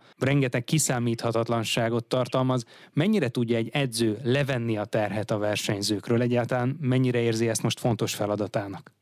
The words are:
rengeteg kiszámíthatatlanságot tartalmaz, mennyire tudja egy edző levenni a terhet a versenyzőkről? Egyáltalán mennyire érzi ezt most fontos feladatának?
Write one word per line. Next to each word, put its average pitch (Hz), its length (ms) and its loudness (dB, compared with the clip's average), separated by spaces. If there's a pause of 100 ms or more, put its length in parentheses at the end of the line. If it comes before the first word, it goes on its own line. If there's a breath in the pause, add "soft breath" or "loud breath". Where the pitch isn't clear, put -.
(180 soft breath)
rengeteg 131 460 0
kiszámíthatatlanságot 117 1400 0
tartalmaz, 127 880 -2
mennyire 180 360 2
tudja 117 280 0
egy 113 160 -2
edző 117 500 0
levenni 123 540 0
a 104 80 -2
terhet 104 460 -2
a 110 60 2
versenyzőkről? 104 840 0
Egyáltalán 123 600 0
mennyire 127 380 2
érzi 117 280 2
ezt 110 160 0
most 117 160 -2
fontos 113 360 0
feladatának? 101 680 -4 (200)